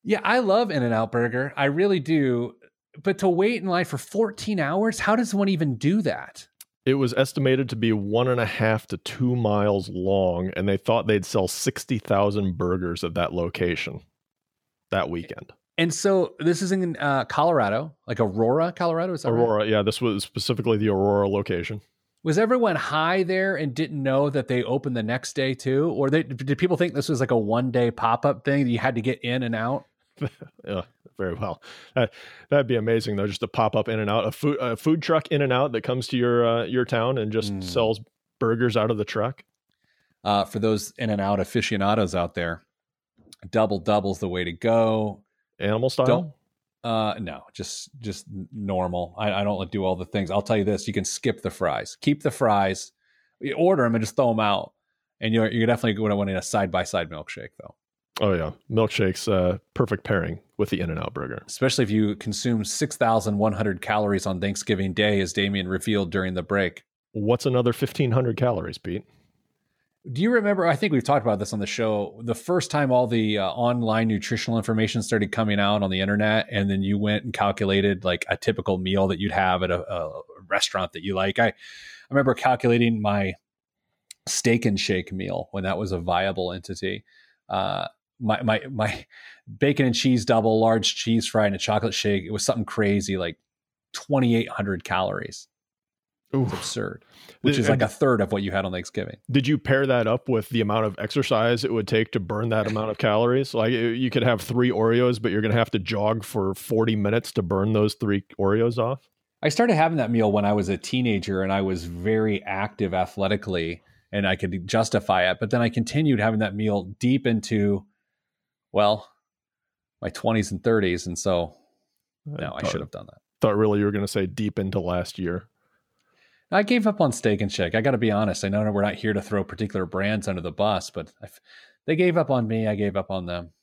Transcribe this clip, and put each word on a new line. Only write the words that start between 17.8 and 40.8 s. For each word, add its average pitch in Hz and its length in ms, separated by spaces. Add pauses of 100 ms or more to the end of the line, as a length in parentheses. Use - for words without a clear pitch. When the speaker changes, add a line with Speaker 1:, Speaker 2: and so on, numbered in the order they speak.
Speaker 1:
like 120 140
Aurora, 113 500
Colorado, 175 420
is 151 100
that 123 100
right? 117 80
Speaker 2:
Aurora, 107 260
yeah, 107 140
this 107 180
was 107 240
specifically 113 540
the 107 120
Aurora 101 380
location. 98 540 (420)
Speaker 1:
Was 160 160
everyone 226 360
high 160 480
there 190 320
and 139 200
didn't 151 260
know 135 280
that 135 180
they 123 160
opened 131 320
the 110 80
next 117 300
day 131 200
too? 135 380
Or 135 180
they, 156 140
did 135 340
people 180 200
think 175 160
this 143 160
was, 131 100
like, 127 120
a 120 60
one-day 117 540
pop-up 120 540
thing 139 180
that 123 80
you 117 80
had 127 160
to 117 60
get 127 200
in 123 220
and 117 100
out? 117 320 (340)
Speaker 2:
<laughs> 147 100 (360)
Yeah, 92 180 (340)
very 90 180
well. 87 260 (320)
That, 120 200 (360)
that'd 143 180
be 120 100
amazing, 110 400
though, 101 100
just 98 140
to 113 60
pop 113 280
up 110 120
in 110 120
and 104 100
out, 107 160
a 110 60
food, 147 280
a 120 180
food 156 260
truck 160 240
in 143 140
and 131 120
out 131 200
that 113 80
comes 127 260
to 131 100
your, 120 300
uh, 117 160
your 123 220
town 123 320
and 107 140
just 107 220
Speaker 1:
Mm. 95 100
Speaker 2:
sells 107 360 (400)
burgers 117 360
out 113 160
of 107 60
the 104 80
truck. 113 380 (800)
Speaker 1:
Uh, 101 220
for - 120
those 107 400